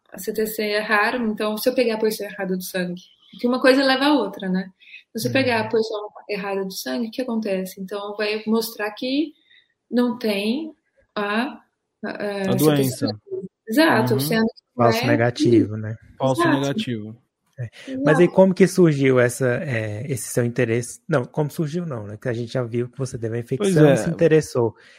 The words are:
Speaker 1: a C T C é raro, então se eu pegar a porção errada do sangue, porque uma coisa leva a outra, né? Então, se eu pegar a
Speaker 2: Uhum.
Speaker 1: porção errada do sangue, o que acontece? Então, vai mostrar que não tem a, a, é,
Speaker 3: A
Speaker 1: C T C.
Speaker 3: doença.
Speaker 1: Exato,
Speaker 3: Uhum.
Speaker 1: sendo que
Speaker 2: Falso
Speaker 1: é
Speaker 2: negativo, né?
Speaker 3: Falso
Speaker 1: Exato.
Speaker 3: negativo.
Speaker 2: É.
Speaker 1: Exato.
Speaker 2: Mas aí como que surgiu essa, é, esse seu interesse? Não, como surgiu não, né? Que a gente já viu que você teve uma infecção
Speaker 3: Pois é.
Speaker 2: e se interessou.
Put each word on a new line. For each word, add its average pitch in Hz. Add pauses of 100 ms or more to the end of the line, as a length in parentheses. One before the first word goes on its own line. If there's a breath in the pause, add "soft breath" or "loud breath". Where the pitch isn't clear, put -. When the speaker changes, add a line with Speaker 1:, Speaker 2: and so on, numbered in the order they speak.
(120)
Speaker 1:
a 202
C 214
T 220
C 214
é 208
raro, 220
então 214
se 220
eu 254
pegar 226
a 214
porção 214
errada 190
do 185
sangue, 180 (300)
porque -
uma 247
coisa 262
leva 269
a 302
outra, 196
né? 185 (380 loud breath)
Então, 226
se 233
eu 240
pegar 247
a 214
Speaker 2:
Uhum. 220
Speaker 1:
porção 220 (200)
errada 196
do 190
sangue, 247
o -
que 254
acontece? 208
Então, 202
vai 214
mostrar 220
que 277 (580 soft breath)
não 240
tem 220 (420)
a, 214 (420)
a, 208 (120)
é, 202
Speaker 3:
A -
Speaker 1:
C 127
T -
C. 143
Speaker 3:
doença. 131 (460)
Speaker 1:
Exato, 240
Speaker 3:
Uhum. 208
Speaker 1:
sendo 226
que - (140)
Speaker 2:
Falso 117
Speaker 1:
é -
Speaker 2:
negativo, 117
né? 110 (220)
Speaker 3:
Falso 131
Speaker 1:
Exato. 151
Speaker 3:
negativo. 117 (360)
Speaker 2:
É. 120 (180 loud breath)
Speaker 1:
Exato. 262
Speaker 2:
Mas 156
aí 175
como 190
que 185
surgiu 139
essa, 123
é, 113
esse -
seu 123
interesse? 120
Não, 135
como 147
surgiu 170
não, 120
né? 107
Que -
a 123
gente 117
já 131
viu 117
que -
você 127
teve 113
uma 120
infecção 131
Speaker 3:
Pois 190
é. 151
Speaker 2:
e 131
se 107
interessou. 156 (240 soft breath)